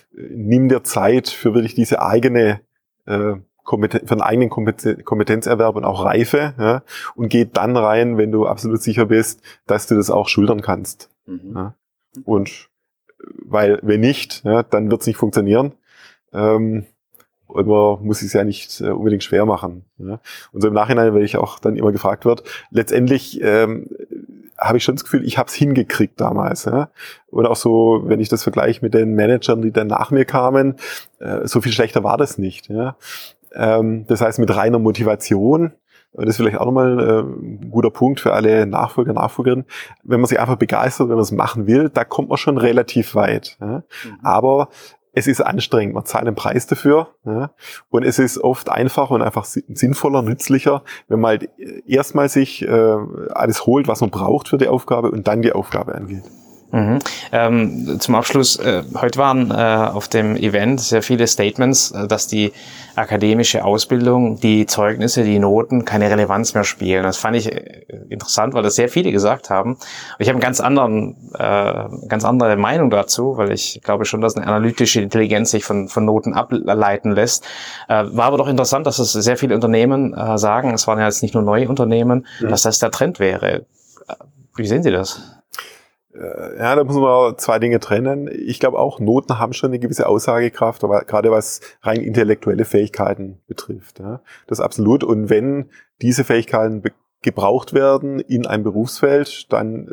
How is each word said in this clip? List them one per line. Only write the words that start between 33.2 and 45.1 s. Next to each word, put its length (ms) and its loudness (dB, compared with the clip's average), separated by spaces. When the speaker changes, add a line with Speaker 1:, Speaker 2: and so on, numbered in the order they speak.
Speaker 1:
Ähm, 500 0
das 160 0
heißt, 160 0
mit 180 2
reiner 220 2
Motivation, 960 2
und 160 -6
das 80 2
ist 20 -4
vielleicht 220 0
auch 60 0
nochmal, 340 2
äh, 220 2
ein 500 -12
guter 180 2
Punkt 300 0
für 140 0
alle 340 4
Nachfolger, 460 -2
Nachfolgerinnen, 520 -2
wenn 160 0
man 80 2
sich 120 0
einfach 180 0
begeistert, 520 0
wenn 60 0
man 80 2
es 80 -4
machen 340 -2
will, 240 4
da 140 -2
kommt 260 -4
man 80 0
schon 220 0
relativ 560 0
weit, 440 -2
ja. 180 -8
Speaker 2:
Mhm. 440 -18
Speaker 1:
Aber 480 2